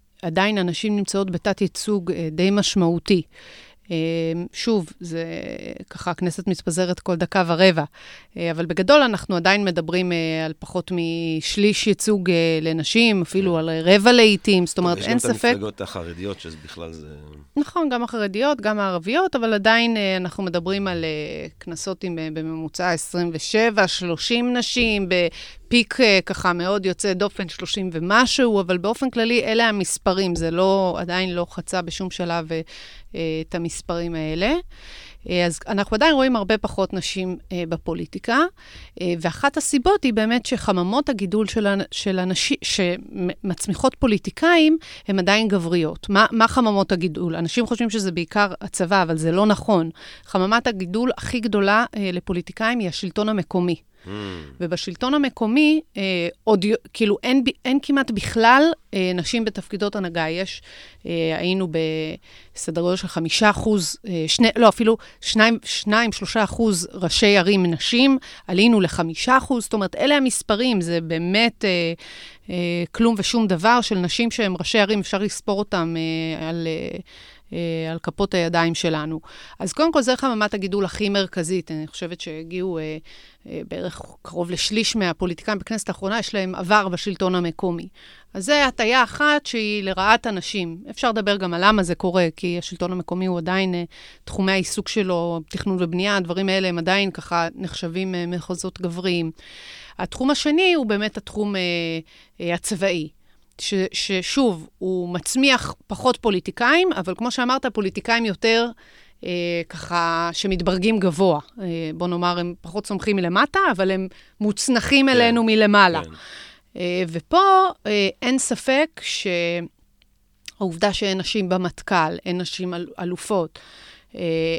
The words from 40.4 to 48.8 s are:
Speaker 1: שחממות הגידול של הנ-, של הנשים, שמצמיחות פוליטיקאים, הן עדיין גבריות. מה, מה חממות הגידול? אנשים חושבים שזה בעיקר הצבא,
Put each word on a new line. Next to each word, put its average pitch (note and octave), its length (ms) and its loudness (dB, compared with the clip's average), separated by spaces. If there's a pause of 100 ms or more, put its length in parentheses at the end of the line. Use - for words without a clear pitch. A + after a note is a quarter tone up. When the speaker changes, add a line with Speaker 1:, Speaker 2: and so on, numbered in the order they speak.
Speaker 1:
שחממות G#3 640 0
הגידול G3+ 380 0
של G#3 200 0
הנ-, G3 140 0 (100)
של F#3 280 -2
הנשים, F#3 440 0
שמצמיחות F3+ 1300 -2
פוליטיקאים, D#4 800 4 (300)
הן G3 120 0
עדיין G3+ 280 4
גבריות. E3+ 640 0
מה, G3+ 220 8
מה A3+ 160 4
חממות G#3+ 440 2
הגידול? F3 440 -2
אנשים E3+ 300 0
חושבים A#3 240 0
שזה G3 220 -2
בעיקר F3+ 400 0 (100)
הצבא, F#3+ 420 0